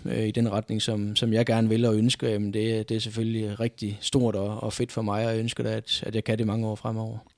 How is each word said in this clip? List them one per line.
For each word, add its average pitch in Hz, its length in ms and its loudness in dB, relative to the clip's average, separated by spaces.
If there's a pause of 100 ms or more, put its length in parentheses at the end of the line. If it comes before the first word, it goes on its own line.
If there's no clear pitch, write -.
øh, 113 220 0
i 110 40 0
den 117 220 0
retning, 107 300 -2
som, 107 340 -2
som 117 160 2
jeg 113 140 4
gerne 113 220 4
vil 113 160 4
og 113 100 4
ønsker, 117 340 2
jamen 104 260 0
det, 110 340 0
det 113 80 0
er 110 40 -2
selvfølgelig 110 600 -2
rigtig 107 400 -4
stort 117 360 2
og, 104 260 -4
og 113 100 -2
fedt 123 200 -2
for 113 100 -2
mig, 107 240 0
og 113 60 0
jeg 110 80 0
ønsker 113 240 -4
da, 113 60 0
at, - 360 -2
at 107 80 -4
jeg 110 100 0
kan 113 140 0
det 113 80 0
mange 110 200 0
år 107 80 -2
fremover. 110 440 -6 (200)